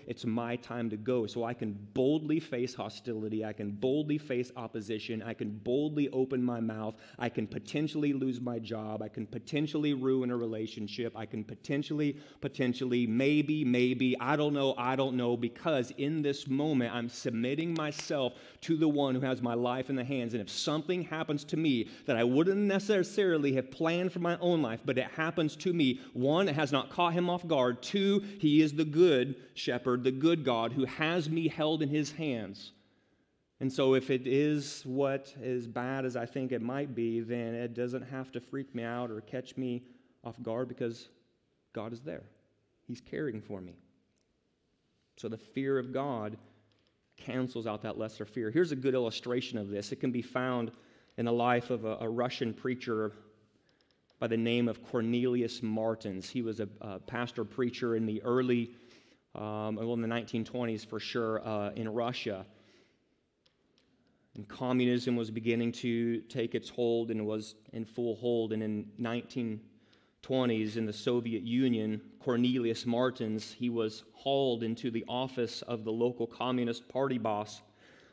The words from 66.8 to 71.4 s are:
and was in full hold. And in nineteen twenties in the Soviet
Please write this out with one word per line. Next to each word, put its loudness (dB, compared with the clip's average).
and -2
was -4
in -6
full -4
hold. 0
And -2
in -2
nineteen -4
twenties 2
in 0
the -2
Soviet 0